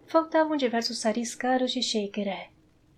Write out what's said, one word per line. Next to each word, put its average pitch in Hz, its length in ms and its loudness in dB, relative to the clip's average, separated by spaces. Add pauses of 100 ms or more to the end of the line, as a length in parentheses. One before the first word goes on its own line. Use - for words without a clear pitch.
faltavam 320 500 2
diversos 233 420 0
saris 226 360 -2
caros 254 380 0
de 247 100 -2
Sheikha. 202 680 -4 (500)